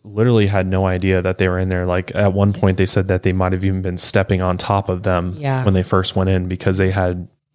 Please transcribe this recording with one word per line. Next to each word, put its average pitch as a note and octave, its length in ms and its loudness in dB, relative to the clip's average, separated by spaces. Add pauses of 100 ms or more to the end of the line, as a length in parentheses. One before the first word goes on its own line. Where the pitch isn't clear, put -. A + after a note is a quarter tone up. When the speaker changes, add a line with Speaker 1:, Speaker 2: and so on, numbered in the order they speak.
Speaker 1:
literally G#2+ 440 2
had G2 200 0
no F#2+ 200 2
idea F#2 340 2
that F#2 160 -2
they F#2+ 100 2
were F2+ 120 0
in F#2 100 -2
there. F2+ 160 -2
Like, F2+ 300 -4
at G2 180 0
one G2+ 200 2
point, F#2+ 240 0
they F#2+ 80 2
said F#2+ 220 0
that F#2 160 0
they F#2 100 0
might F#2 200 0
have F#2 120 -2
even F#2+ 160 -2
been F#2 160 -6
stepping F#2+ 440 0
on F2+ 160 0
top G2 320 -2
of F2+ 140 -4
them F2+ 340 -2
Speaker 2:
Yeah. C3+ 280 -4
Speaker 1:
when G2+ 80 2
they F#2 100 2
first F#2 320 0
went F#2+ 140 2
in F#2 180 0
because F#2 300 -2
they F#2+ 140 2
had, F2+ 360 -2 (280)